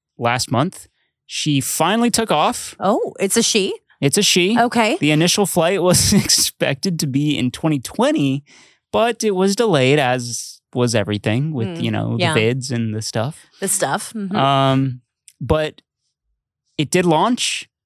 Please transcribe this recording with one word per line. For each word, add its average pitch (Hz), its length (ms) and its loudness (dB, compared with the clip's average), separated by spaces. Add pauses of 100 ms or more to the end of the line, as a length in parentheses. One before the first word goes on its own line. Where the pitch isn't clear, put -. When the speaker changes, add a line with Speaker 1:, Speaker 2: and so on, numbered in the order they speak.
(160)
Speaker 1:
last 120 340 -2
month, 131 360 -2 (400)
she 143 340 -2
finally 214 500 0
took 226 200 -2
off. 180 500 -2
Speaker 2:
Oh, 240 400 0
it's 196 160 -2
a 233 60 4
she? 220 340 0 (240)
Speaker 1:
It's 143 180 2
a 208 40 4
she. 190 360 2
Speaker 2:
Okay. 233 400 2
Speaker 1:
The 151 120 2
initial 170 360 2
flight 170 360 0
was 175 300 2
<laughs> 208 120 4
expected - 760 -2
to 165 60 -2
be 143 320 0
in 127 120 0
twenty 156 300 -2
twenty, 143 640 0 (480)
but 226 320 0
it 214 80 2
was 196 240 2
delayed, 151 420 4
as 123 600 -4 (140)
was 123 200 0
everything 107 580 -2
with, 131 160 -4
Speaker 2:
Mm, - 140 -8
Speaker 1:
you 117 80 -2
know, 110 280 -2
Speaker 2:
yeah. - 160 0
Speaker 1:
the 113 60 2
vids 123 300 0
and 113 240 -4
the 110 80 -6
stuff. 123 440 -6 (140)
Speaker 2:
The 196 80 -4
stuff. - 440 -2
Mm-hmm. 196 240 -6
Speaker 1:
Um, 135 640 2 (400)
but 156 400 -2 (960)
it 147 120 -2
did 180 160 2
launch, 175 600 0 (180)